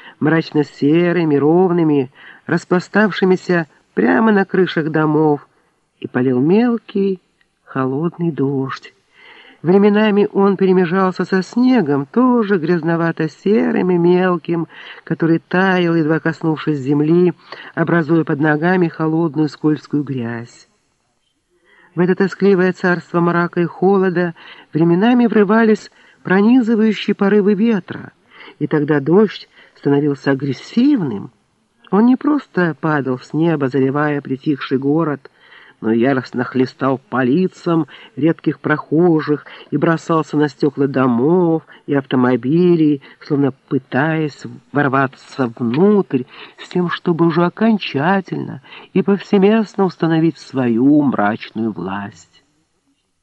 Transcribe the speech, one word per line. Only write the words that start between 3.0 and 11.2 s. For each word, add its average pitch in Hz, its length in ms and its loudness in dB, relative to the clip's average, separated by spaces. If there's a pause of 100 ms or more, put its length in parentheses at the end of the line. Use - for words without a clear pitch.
прямо 226 400 2
на 196 140 2
крышах 170 440 -2
домов, 156 560 0 (520)
и - 100 -12
полил 123 320 -2
мелкий, 196 800 0 (440)
холодный 151 680 -4
дождь. 135 640 -6 (680)
Временами 202 680 2
он 196 240 2
перемежался 185 720 0